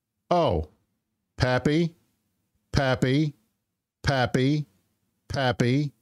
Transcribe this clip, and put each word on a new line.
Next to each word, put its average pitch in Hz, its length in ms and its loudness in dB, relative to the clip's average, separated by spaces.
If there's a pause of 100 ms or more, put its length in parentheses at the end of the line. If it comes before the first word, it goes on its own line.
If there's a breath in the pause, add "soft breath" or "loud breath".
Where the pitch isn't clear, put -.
(320)
Oh, 127 380 0 (680)
Pappy, 147 580 0 (800)
Pappy, 135 640 0 (680)
Pappy, 139 640 0 (600)
Pappy, 131 640 -2 (100)